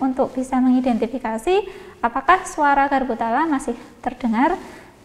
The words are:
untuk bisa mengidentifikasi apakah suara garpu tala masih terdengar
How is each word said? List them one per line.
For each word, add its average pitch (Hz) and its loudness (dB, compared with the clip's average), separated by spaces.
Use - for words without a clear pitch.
untuk 262 0
bisa 254 -2
mengidentifikasi 254 0
apakah 311 2
suara 285 2
garpu 269 0
tala 240 0
masih 262 -2
terdengar 262 0